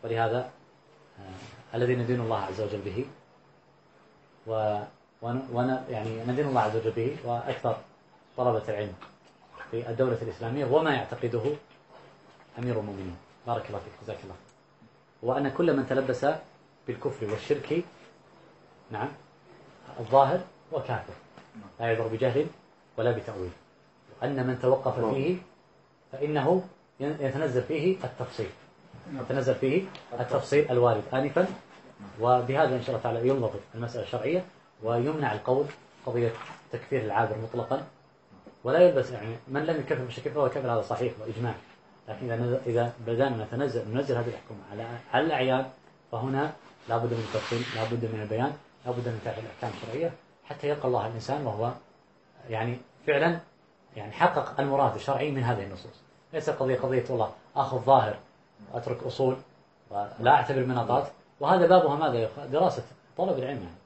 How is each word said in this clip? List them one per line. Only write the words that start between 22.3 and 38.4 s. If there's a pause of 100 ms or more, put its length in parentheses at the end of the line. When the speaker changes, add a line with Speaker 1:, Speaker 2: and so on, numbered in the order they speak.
Speaker 1:
ولا
بتأويل، (680)
وأن
من
توقف
Speaker 2:
نعم.
Speaker 1:
فيه (720)
فإنه (360)
ين-،
يتنزل
فيه
التفصيل، (640)
Speaker 3:
نعم.
Speaker 1:
يتنزل
فيه (360)
التفصيل
الوارد (100)
آنفًا، (720)
وبهذا
إن
شاء
الله
تعالى
ينضبط (160)
المسألة
الشرعية (380)
ويمنع
القول (400)
قضية (400)
تكفير
العابر
مطلقًا، (800)